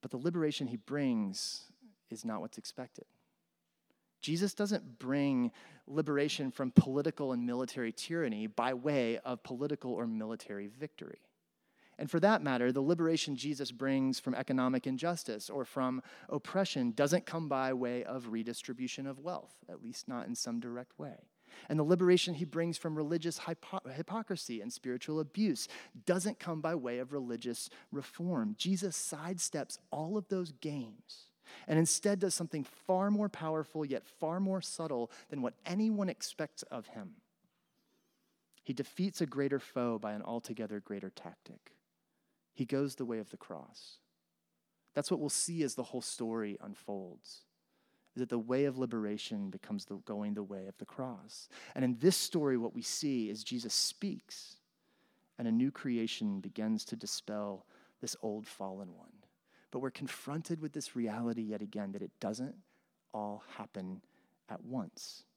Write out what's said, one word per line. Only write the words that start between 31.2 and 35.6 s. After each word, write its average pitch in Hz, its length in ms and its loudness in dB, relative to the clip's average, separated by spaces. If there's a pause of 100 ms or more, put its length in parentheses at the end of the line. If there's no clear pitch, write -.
and 156 120 6
instead 196 400 4
does 180 160 2
something 160 300 -2
far 190 460 2
more 208 180 4
powerful 156 560 0
yet 135 200 0
far 170 360 -2
more 190 200 2
subtle 143 500 -2 (180)
than 139 140 -4
what 123 120 0 (100)